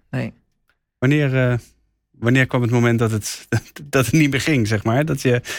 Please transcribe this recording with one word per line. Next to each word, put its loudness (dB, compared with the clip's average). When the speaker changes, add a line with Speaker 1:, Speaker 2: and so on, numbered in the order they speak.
Speaker 1:
nee. -8
Speaker 2:
Wanneer, 2
eh, 0
wanneer 2
kwam 0
het 0
moment 2
dat 0
het, -6
<laughs> -18
dat 0
het -2
niet 2
meer -2
ging, 0
zeg -2
maar? 0
Dat -4
je, 0